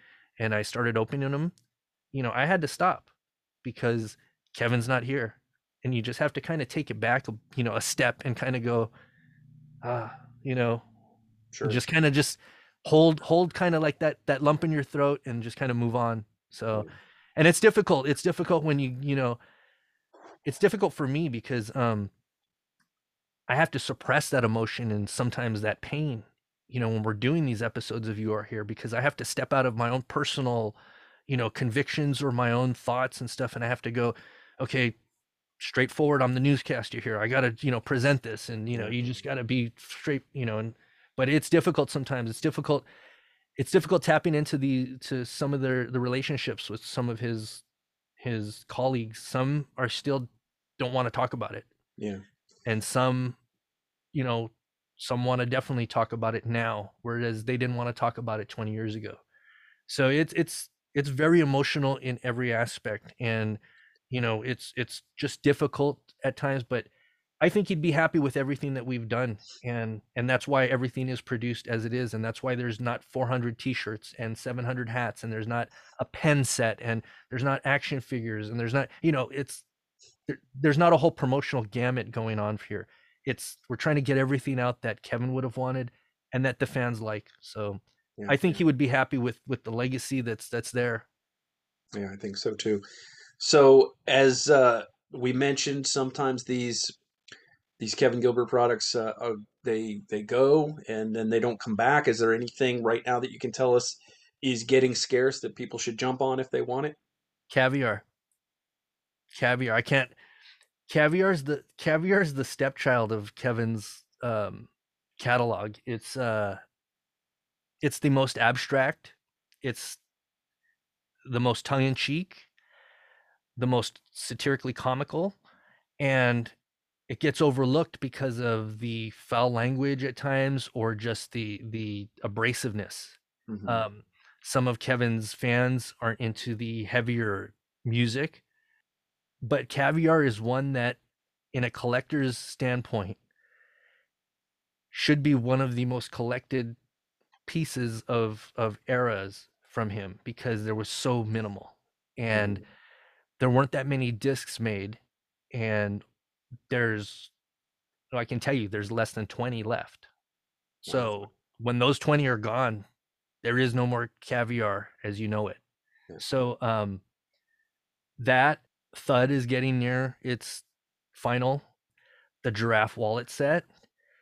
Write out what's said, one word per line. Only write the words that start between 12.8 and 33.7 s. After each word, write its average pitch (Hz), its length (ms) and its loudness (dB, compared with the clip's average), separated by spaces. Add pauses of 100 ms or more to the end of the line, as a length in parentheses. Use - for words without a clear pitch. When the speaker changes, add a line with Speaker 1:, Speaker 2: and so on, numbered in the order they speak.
Speaker 1:
hold, 156 360 6
hold 170 340 2
kinda 175 240 2
like 156 220 0
that, 151 260 0
that 139 160 2
lump 151 220 4
in 156 80 2
your 147 100 0
throat 143 420 2
and 117 180 -6
just 113 140 -10
kinda 127 180 -2
move 120 200 0
on. 113 300 0 (260)
So, 110 360 -2
Speaker 2:
Yeah. - 80 -20 (420)
Speaker 1:
and 160 120 8
it's 170 120 6
difficult. 185 480 6
It's 139 140 2
difficult 170 420 2
when 147 140 2
you, 127 220 -2
you 143 140 -2
know, 123 240 0 (1080)
it's - 140 -6
difficult 196 360 2
for 143 120 -4
me 147 220 0
because, 117 480 -6
um, 110 340 0 (1400)
I 123 60 2
have 160 180 4
to 135 60 -2
suppress - 520 -2
that 127 140 2
emotion 113 460 0
and 104 180 -2
sometimes 120 540 -2
that 107 180 -2
pain, 143 440 -4 (440)
you 123 120 -4
know, 113 80 0
when 110 140 0
we're 107 120 0
doing 143 300 2
these 117 180 -2
episodes 117 460 -4
of 104 100 -4
You 110 140 -2
Are 104 120 -2
Here, 107 200 -6
because 110 280 -8
I 117 80 0
have 143 160 0
to 113 80 -8
step - 280 -2
out 135 140 4
of 113 100 -2
my 117 120 0
own 127 140 -2
personal, 123 720 -2 (500)
you 135 100 -2
know, 117 120 0
convictions 139 720 -2
or 135 80 0
my 120 220 2
own 123 220 2
thoughts 127 460 -2
and 123 100 -8
stuff. 127 240 -6
And 117 100 -6
I 117 40 -2
have 123 140 -2